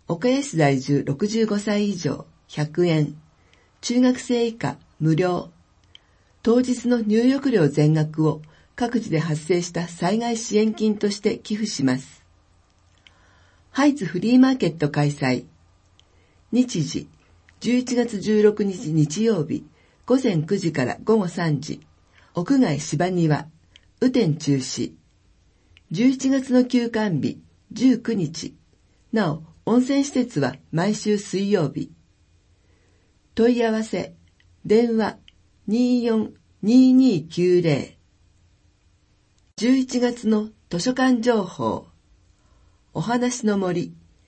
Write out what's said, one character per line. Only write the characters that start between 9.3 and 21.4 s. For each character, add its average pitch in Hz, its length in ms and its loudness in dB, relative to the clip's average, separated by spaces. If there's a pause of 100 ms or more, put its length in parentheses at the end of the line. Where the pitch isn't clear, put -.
生 175 160 0
し - 120 -10
た 170 160 -8
災 196 300 -2
害 233 200 -4
支 208 180 -4
援 220 180 2
金 214 220 0
と 208 140 -2
し 202 100 -8
て 196 180 -2
寄 - 160 -8
付 214 120 -4
し 139 180 -4
ま 131 140 0
す。 - 260 -20 (1500)
ハ 277 100 2
イ 277 100 4
ツ 190 100 -6
フ 175 140 -6
リ 226 140 2
ー 254 40 8
マ 262 120 6
ー 262 60 0
ケ 196 120 0
ッ 156 80 -4
ト 147 120 0
開 147 220 0
催。 127 360 -4 (1080)
日 - 320 0
時、 - 240 -8 (500)
十 233 160 -2
一 247 220 -2
月 233 240 -2
十 214 200 2
六 208 220 4
日 180 300 -4
日 160 320 2
曜 196 200 0
日、 - 220 -6 (400)
午 262 160 4
前 180 200 0
九 196 160 -2
時 165 140 -2
か 131 120 -2
ら - 180 -4
午 220 140 2
後 196 100 0
三 165 340 -2